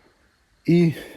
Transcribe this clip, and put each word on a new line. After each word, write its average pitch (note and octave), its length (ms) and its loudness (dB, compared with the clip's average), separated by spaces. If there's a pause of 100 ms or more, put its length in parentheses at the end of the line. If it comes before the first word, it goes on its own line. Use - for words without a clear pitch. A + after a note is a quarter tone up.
(640)
і, E3+ 300 2 (220)